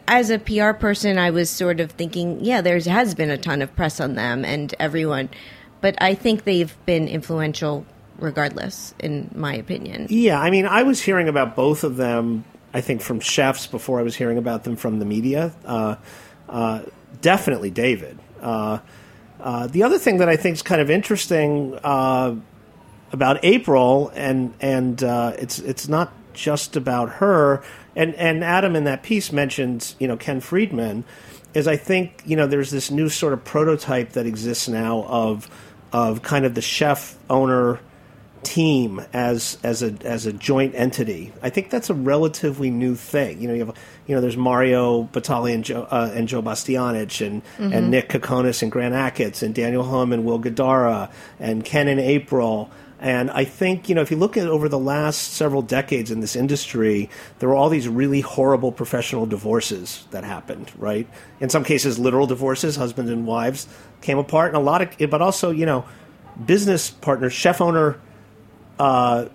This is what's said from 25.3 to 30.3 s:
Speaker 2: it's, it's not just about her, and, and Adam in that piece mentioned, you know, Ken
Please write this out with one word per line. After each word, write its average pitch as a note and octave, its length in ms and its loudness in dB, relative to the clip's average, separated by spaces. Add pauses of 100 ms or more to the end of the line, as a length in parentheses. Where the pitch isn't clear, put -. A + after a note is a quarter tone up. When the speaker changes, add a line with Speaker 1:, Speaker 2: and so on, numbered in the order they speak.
Speaker 2:
it's, - 220 -8
it's - 280 -8
not D#3+ 260 0 (200)
just - 420 -4
about B2 340 -2
her, D3+ 520 4 (340)
and, D#3+ 200 0
and E3 280 2
Adam F3 320 2
in D3+ 100 2
that C3+ 180 -2
piece G#3+ 280 -2
mentioned, C3 680 -2
you C3 80 0
know, A#2 100 -2
Ken C3+ 220 -4